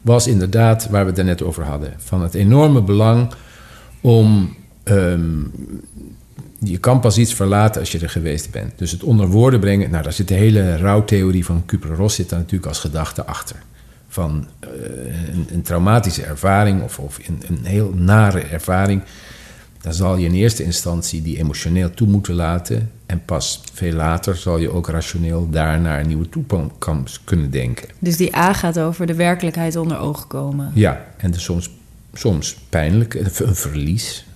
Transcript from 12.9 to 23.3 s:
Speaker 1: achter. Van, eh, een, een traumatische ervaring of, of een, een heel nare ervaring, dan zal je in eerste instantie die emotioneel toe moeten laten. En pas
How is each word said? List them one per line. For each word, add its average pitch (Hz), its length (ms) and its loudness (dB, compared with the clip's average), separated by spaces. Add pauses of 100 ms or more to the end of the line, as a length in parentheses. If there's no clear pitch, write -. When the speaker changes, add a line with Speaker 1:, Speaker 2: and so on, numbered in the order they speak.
Speaker 1:
achter. - 300 -12 (520)
Van, 76 400 -4 (120)
eh, - 100 -18 (640)
een, 85 180 -4
een 87 100 -4
traumatische 95 600 0
ervaring 98 580 2
of, - 180 -8
of 71 280 -12
een, 82 200 -6
een 73 180 -4
heel 98 300 0
nare 95 440 4
ervaring, 92 640 -2 (800)
dan 80 120 -6
zal 92 240 0
je 87 80 0
in 85 80 2
eerste 110 300 2
instantie 85 580 -4
die 78 160 -6
emotioneel 82 540 0
toe 110 160 0
moeten 101 260 2
laten. 87 580 -2 (140)
En 87 200 -4
pas - 360 -4 (120)